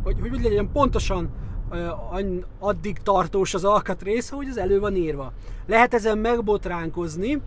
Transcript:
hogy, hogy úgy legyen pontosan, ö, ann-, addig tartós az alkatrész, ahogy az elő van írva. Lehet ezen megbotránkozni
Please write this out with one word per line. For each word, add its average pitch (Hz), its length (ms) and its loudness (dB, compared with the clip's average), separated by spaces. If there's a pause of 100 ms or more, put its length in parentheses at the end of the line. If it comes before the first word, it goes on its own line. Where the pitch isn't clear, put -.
hogy, 196 160 0
hogy 233 120 -4
úgy 262 120 -2
legyen 208 280 2
pontosan, 202 580 2 (420)
ö, 170 160 -6 (220)
ann-, 185 340 -2 (160)
addig 190 380 -2
tartós 190 560 2
az 180 100 0
alkatrész, 202 680 0
ahogy 277 160 -6
az 262 100 -6
elő 196 220 4
van 196 160 0
írva. 143 380 -2 (340)
Lehet 240 260 6
ezen 214 240 2
megbotránkozni 196 1300 0